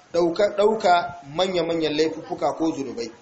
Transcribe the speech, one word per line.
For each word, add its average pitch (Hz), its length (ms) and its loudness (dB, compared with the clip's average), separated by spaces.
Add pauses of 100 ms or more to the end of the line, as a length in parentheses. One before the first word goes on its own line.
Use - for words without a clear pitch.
(120)
ɗauka, 175 440 0
ɗauka 202 580 4 (200)
manya-manyan 165 640 0
laifuffuka 156 600 -2
ko 160 140 0
zunubai. 117 380 -8 (120)